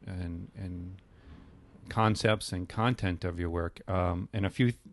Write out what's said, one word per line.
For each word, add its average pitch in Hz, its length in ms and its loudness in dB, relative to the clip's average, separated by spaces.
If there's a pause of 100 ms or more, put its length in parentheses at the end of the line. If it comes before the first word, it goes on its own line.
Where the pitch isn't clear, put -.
and, 90 500 -6
and 92 400 -8 (960)
concepts 110 600 4
and 90 180 -4
content 110 520 0
of 87 160 -2
your 87 120 0
work. 85 360 -2
Um, 90 460 0
and 98 140 0
a 92 40 0
few, 120 220 4 (200)